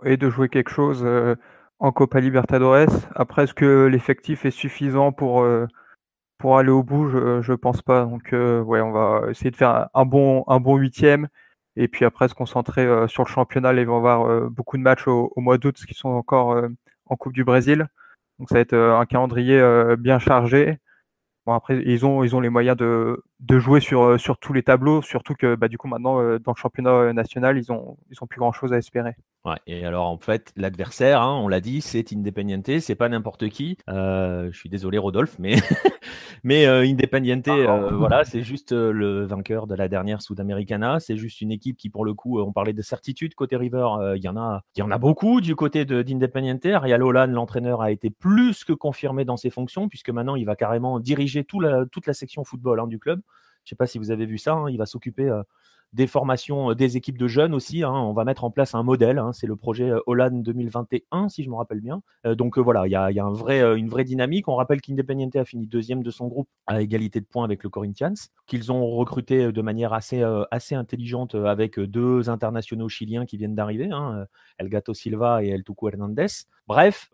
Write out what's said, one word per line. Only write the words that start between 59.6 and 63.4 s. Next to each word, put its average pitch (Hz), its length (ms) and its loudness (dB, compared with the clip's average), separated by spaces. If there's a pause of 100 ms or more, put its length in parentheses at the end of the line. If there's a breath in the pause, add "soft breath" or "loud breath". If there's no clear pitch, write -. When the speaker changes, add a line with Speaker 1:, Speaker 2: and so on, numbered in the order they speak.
Speaker 2:
euh, 113 180 0
Holan 123 240 2
deux 120 220 -6
mille 120 160 -6
vingt 113 240 -8
et 127 180 -6
un, 190 200 -4
si 156 120 -10
je 131 60 -8
me 123 60 -10
rappelle 113 260 -8
bien. 135 220 -10 (240)
Euh, 113 80 0
donc, 120 240 -2
euh, - 20 2
voilà, 113 260 2
il 95 40 -4
y 98 60 0
a, 95 140 0
il 98 60 -4
y 104 40 -2
a 98 40 -2
un 101 80 -4
vrai, 120 300 0